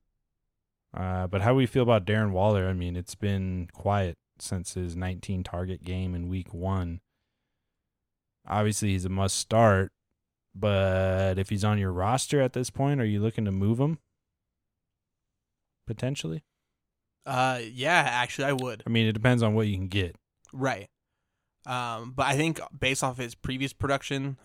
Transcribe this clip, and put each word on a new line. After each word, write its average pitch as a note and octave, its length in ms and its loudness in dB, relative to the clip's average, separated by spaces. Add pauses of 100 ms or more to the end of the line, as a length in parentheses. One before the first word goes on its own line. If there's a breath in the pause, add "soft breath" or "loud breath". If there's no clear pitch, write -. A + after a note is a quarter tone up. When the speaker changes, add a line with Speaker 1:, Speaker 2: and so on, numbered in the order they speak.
(960)
Speaker 1:
Uh, F#2 320 -4
but F#2+ 160 -2
how A#2 80 4
do C3 60 6
we C3 100 4
feel C3 160 2
about A2+ 240 4
Darren G#2+ 260 2
Waller? F#2+ 360 2
I F#2+ 40 0
mean, F2 240 -4
it's F2+ 180 -10
been F#2 580 -2
quiet G2 440 0 (220)
since - 360 -8
his F2+ 200 -4
nineteen F2+ 480 -4
target F2+ 420 -6
game F#2 300 -4
in F2 140 -4
week F#2 260 -6
one. F2+ 460 -2 (1500)
Obviously, G#2+ 440 2
he's F#2 140 2
a F#2 60 -2
must F#2+ 260 0
start, G#2 560 4 (640)
but F#2+ 840 2
if F#2+ 120 -4
he's G2+ 140 0
on G#2+ 140 2
your G2 140 0
roster A2+ 480 0
at B2+ 140 2
this B2+ 160 -4
point, C#3 300 0
are A#2 40 0
you G#2 160 0
looking A2 240 0
to G2+ 80 0
move G2+ 260 2
him? D3 200 0 (1900)
Potentially? C#3+ 580 -6 (800)
Speaker 2:
Uh, B2+ 340 0 (100)
yeah, D3 360 2
actually, B2 400 -2
I C#3+ 80 2
would. B2+ 320 -4
Speaker 1:
I A#2 40 -2
mean, A2+ 160 4
it A2 60 2
depends A#2 300 2
on G#2+ 120 4
what A2 120 2
you G2+ 100 -2
can F#2 120 -4
get. F2+ 280 -2 (360)
Speaker 2:
Right. B2+ 360 -4 (800)
Um, A#2+ 500 -6
but C3+ 100 0
I C#3 100 2
think D#3 240 0 (180)
based C3+ 260 0
off B2+ 140 -4
his G3 160 -8
previous C3 400 -6
production, C#3 720 -4